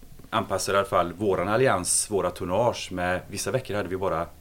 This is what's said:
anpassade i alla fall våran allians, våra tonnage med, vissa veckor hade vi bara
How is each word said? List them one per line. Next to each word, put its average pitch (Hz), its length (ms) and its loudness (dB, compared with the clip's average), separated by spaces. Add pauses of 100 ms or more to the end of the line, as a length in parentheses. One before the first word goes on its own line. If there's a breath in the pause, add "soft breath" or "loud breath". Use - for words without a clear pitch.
(300)
anpassade 98 480 0
i - 20 6
alla 98 100 2
fall 87 240 2
våran 92 340 0
allians, 107 640 2
våra 90 200 2
tonnage 95 600 0
med, 90 360 -2
vissa 98 240 -6
veckor 123 240 -2
hade 95 140 -2
vi 92 80 -4
bara 85 280 0 (160)